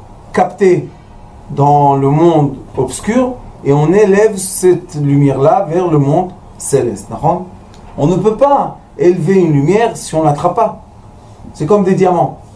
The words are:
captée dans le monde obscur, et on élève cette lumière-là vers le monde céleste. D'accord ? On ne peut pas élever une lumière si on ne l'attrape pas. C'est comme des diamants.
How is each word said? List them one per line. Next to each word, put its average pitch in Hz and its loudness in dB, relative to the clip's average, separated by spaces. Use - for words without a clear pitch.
captée 180 0
dans 143 2
le 139 0
monde 156 2
obscur, 247 -2
et 139 2
on 151 2
élève 202 2
cette - -2
lumière-là 143 2
vers 175 -2
le 151 0
monde 156 0
céleste. 120 -4
D'accord ? 170 -4
On 135 -2
ne 175 2
peut 214 0
pas 277 0
élever 180 0
une 170 2
lumière 185 0
si - -12
on 160 -2
ne 160 0
l'attrape 147 -2
pas. - -2
C'est - -8
comme 202 2
des 180 2
diamants. 175 0